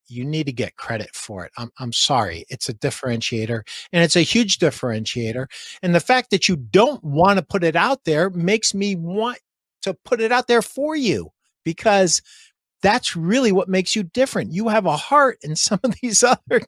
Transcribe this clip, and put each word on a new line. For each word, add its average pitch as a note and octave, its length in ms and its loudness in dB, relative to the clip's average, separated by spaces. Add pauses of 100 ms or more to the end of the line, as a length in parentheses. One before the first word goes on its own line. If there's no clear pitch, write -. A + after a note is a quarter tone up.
You B2 160 -10
need D3+ 220 -4
to C#3 80 -4
get A2+ 220 -6
credit - 400 -8
for F#2 300 -12
it. D#2+ 120 -18
I'm, A#2+ 220 -12
I'm B2 120 -8
sorry. G2 560 0
It's - 220 -10
a A#2+ 60 -8
differentiator, A#2 880 -4 (280)
and E3+ 120 4
it's E3 120 2
a F3 60 6
huge G#3+ 380 2
differentiator. A#2+ 880 -2 (340)
And F3 140 2
the F3 40 4
fact B3+ 300 0
that - 180 0
you F#3+ 100 0
don't F#3+ 460 2
wanna E3+ 380 2
put F3 220 -4
it D#3+ 120 0
out A3+ 300 0
there D#3+ 240 2
makes F#3 460 -2
me G3 200 -2
want G3 440 -6 (420)
to G3 140 -4 (100)
put A3 160 -2
it A3 100 0
out B3 160 2
there A#3+ 140 4
for D4+ 340 -4
you, D3+ 360 -2 (340)
because F#3+ 560 2 (640)
that's A3 320 0
really G3+ 360 2
what F#3 160 2
makes F#3 280 -2
you G#3+ 80 -2
different. G#3+ 500 -2
You G#3+ 140 -4
have G#3+ 180 2
a D#3 100 2
heart, C#4 480 2
and D#3 140 -6
some - 260 0
of A#3+ 180 0
these A#3 220 2
<laughs> - 0 -
other A#3+ 440 2